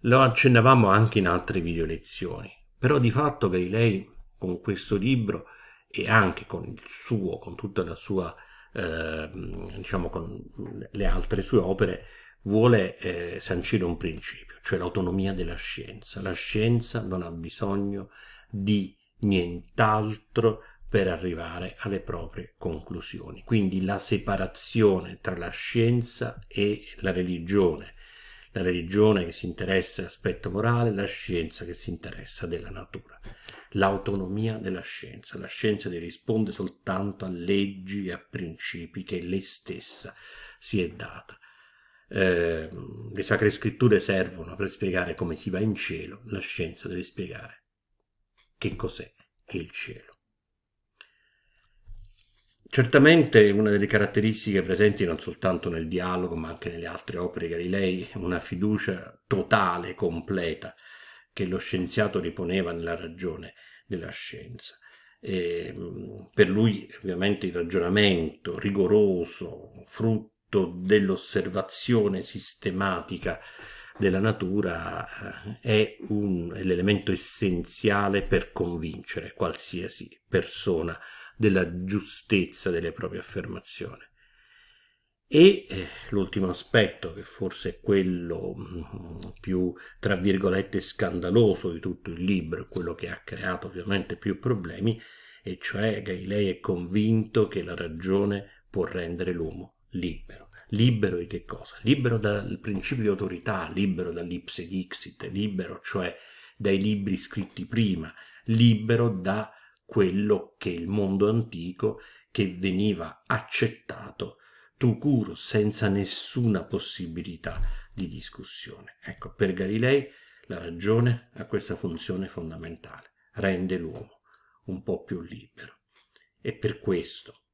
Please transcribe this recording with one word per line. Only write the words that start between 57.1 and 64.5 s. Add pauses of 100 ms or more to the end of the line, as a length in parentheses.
opere
di
Galilei,
è
una
fiducia
totale,
completa, (560)
che
lo
scienziato
riponeva
nella
ragione (320)
della
scienza. (420)